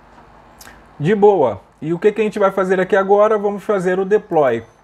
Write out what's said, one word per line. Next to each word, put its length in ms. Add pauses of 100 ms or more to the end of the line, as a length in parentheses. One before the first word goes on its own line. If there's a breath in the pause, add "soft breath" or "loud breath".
(1000 loud breath)
De 160
boa. 460 (220)
E 100
o 60
que 140
que 80
a 40
gente 140
vai 140
fazer 280
aqui 160
agora? 400
Vamos 280
fazer 340
o 60
deploy, 600 (200)